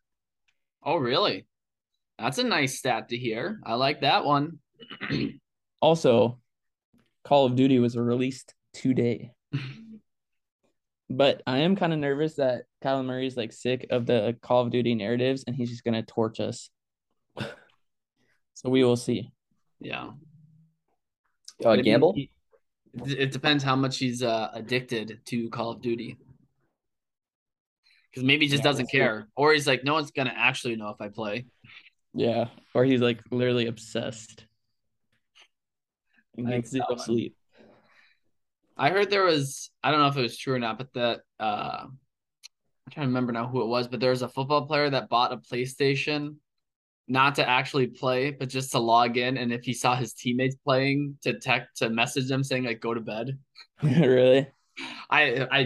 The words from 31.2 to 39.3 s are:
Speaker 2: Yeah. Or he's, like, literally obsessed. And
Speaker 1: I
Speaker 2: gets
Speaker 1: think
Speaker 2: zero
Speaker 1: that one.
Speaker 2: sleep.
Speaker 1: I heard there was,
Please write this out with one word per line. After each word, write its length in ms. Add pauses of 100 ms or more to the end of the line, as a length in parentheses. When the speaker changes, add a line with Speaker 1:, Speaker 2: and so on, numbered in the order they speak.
Speaker 2:
Yeah. 320 (260)
Or 120
he's, 160
like, 280
literally 380
obsessed. 800 (1900)
And 120
Speaker 1:
I 80
Speaker 2:
gets 140
Speaker 1:
think 120
Speaker 2:
zero 60
Speaker 1:
that 80
one. 80
Speaker 2:
sleep. 300 (1400)
Speaker 1:
I 120
heard 200
there 140
was, 460 (120)